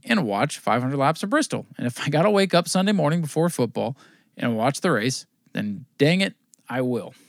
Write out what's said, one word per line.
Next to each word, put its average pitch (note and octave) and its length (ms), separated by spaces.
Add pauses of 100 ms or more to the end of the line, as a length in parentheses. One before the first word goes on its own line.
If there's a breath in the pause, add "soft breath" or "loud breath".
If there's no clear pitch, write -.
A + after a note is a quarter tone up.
and D3+ 220
watch G#2 320
five A2+ 240
hundred C3 160
laps C#3 240
of G3 80
Bristol. C#4 380 (100)
And - 80
if - 160
I - 80
gotta E3 220
wake G3 240
up F3 120
Sunday F#3+ 260
morning E3+ 280
before D#3+ 280
football A#2 460 (400 soft breath)
and A#2+ 220
watch B2 240
the F3+ 100
race, A#2+ 360 (260)
then - 320 (140)
dang E3+ 220
it, F#3+ 120 (340)
I B2 140
will. B2+ 380
<laughs> - 100